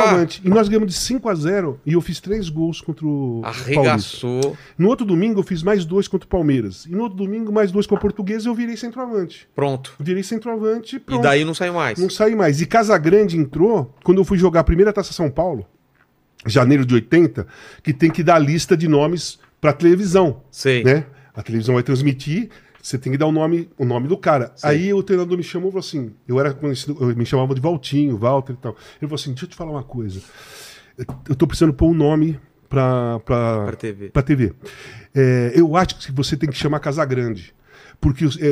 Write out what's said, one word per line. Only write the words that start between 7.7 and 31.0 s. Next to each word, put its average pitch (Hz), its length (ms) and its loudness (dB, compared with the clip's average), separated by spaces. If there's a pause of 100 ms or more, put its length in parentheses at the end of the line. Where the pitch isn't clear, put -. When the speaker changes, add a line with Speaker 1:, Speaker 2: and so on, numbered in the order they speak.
Speaker 1:
dois 202 140 0
com 208 80 -2
a 185 40 2
Portuguesa 208 480 -4
e 240 40 -2
eu 233 40 -2
virei 233 220 -6
centroavante. 233 800 -8
Speaker 2:
Pronto. 135 420 -4
Speaker 1:
Virei 185 240 -4
centroavante 226 760 -4
e - 40 -10
pronto. 254 200 -4
Speaker 2:
E - 20 0
daí 147 240 4
não 160 80 -4
saiu 180 180 -4
mais? 151 260 -2
Speaker 1:
Não 185 120 0
saí 214 260 2
mais. 156 240 2
E 170 60 -2
Casagrande 202 720 4
entrou 151 560 0 (100)
quando 180 140 4
eu 190 80 4
fui 196 100 0
jogar 170 240 4
a 156 40 4
primeira 185 280 4
Taça 202 220 -6
São 156 160 -2
Paulo, 156 340 -4 (840)
janeiro 127 380 4
de 123 100 2
oitenta, 160 520 2 (360)
que 156 100 -2
tem 165 180 2
que 170 120 -2
dar 170 140 6
a - 20 6
lista 156 380 2
de 160 120 0
nomes 151 500 0 (220)
pra 151 120 4
televisão. 175 800 2
Speaker 2:
Sei. 127 340 0
Speaker 1:
Né? 143 220 4 (280)
A 107 80 -12
televisão 113 320 -2
vai 123 80 2
transmitir, 143 680 -2 (340)
você - 140 -8
tem 127 160 -6
que 139 60 0
dar 156 80 0
o 156 60 2
nome, 165 440 0
o 139 80 -4
nome 123 240 -2
do 170 80 0
cara. 143 400 0
Speaker 2:
Sei. 147 140 -2
Speaker 1:
Aí 180 240 0
o 196 80 0
treinador 180 340 0
me 175 80 -4
chamou 180 240 -6
e 196 40 -6
falou 185 140 -6
assim: 123 260 -8 (140)
eu 127 140 0
era 139 140 0
conhecido, 143 440 -6
eu 123 160 0
me 117 120 -2
chamava 135 280 0
de 131 60 -4
Valtinho, 143 560 0
Walter 131 380 -2
e - 20 -14
tal. 120 160 -12
Ele - 360 -14
falou 151 80 -10
assim, 143 160 -8
"Deixa 123 120 -10
eu 180 60 -10
te - 60 -20
falar 165 160 -12
uma 143 100 -8
coisa. 107 380 -10 (760)
Eu, 123 80 -12 (240)